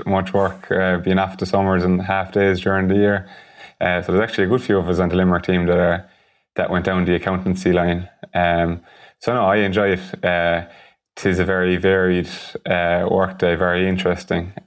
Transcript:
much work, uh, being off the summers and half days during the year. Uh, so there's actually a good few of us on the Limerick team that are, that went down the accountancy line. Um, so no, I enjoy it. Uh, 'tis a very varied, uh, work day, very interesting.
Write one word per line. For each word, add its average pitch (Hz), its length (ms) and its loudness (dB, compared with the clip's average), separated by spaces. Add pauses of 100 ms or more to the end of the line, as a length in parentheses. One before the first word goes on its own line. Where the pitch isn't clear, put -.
much 95 280 -2
work, 98 380 -2
uh, 92 260 0
being 95 220 0
off 92 180 -4
the - 80 -4
summers 95 380 2
and 92 180 2
half 95 300 -4
days 98 300 2
during 95 260 0
the 98 80 2
year. 101 340 2 (500)
Uh, 90 220 0
so 90 120 -4
there's 101 100 2
actually 104 220 0
a 90 40 0
good 123 140 2
few 98 160 2
of 87 100 -4
us 87 100 0
on 90 100 2
the 85 60 -2
Limerick 90 280 2
team 90 240 0
that 87 100 4
are, 87 320 0 (460)
that 90 160 -2
went 90 140 -2
down 92 200 0
the 90 80 2
accountancy 92 580 -2
line. 87 380 0 (240)
Um, 85 480 0 (380)
so - 140 -4
no, 117 120 0
I 98 120 4
enjoy 101 320 2
it. 92 360 -4
Uh, 85 400 0 (500)
'tis 92 220 -2
a 90 80 2
very 92 320 0
varied, 92 500 2 (380)
uh, 87 420 0
work 92 300 0
day, 87 160 2
very 90 340 0
interesting. 90 640 -4 (160)